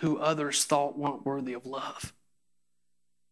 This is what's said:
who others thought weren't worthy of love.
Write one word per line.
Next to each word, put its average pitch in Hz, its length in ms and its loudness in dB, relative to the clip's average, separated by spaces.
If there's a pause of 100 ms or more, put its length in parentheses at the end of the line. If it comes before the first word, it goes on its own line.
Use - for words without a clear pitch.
who 156 160 2
others 151 480 2
thought 143 320 2
weren't 143 280 -2
worthy 135 280 -2
of 123 120 -8
love. 131 460 -6 (1200)